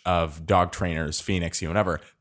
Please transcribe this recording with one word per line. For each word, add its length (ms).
of 400
dog 260
trainers, 500
Phoenix, 400
you 60
know, 40
whatever, 300